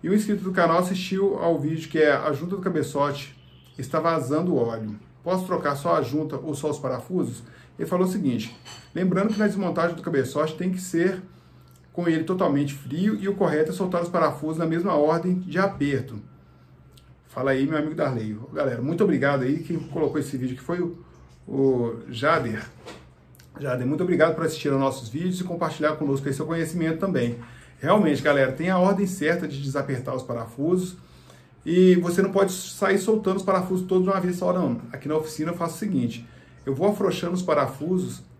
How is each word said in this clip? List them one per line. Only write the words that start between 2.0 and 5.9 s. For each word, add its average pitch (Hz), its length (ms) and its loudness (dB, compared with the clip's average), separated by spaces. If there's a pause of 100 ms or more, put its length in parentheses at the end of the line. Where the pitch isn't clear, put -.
a 147 200 2
junta 170 240 -4
do 185 60 -6
cabeçote 143 720 -2 (400)
está 123 240 -4
vazando 156 560 0
óleo. 110 440 -2 (240)
Posso 185 240 -2
trocar 147 280 0
só 170 200 0